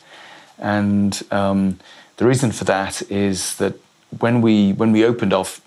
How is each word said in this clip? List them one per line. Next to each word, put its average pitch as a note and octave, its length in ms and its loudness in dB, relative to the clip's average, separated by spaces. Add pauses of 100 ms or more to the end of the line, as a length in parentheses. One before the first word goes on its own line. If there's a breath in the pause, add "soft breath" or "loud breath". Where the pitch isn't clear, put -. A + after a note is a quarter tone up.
(580 loud breath)
And, G2+ 640 0 (120)
um, G2 480 0 (380 loud breath)
the G#2+ 80 2
reason B2 260 2
for - 120 -10
that G2 460 -2
is G2 460 -4
that G2 180 -2 (460)
when A#2+ 200 2
we, G#2+ 320 4
when A2 200 0
we G#2+ 120 4
opened A2+ 300 0
our F#2+ 60 2
f-, - 260 -8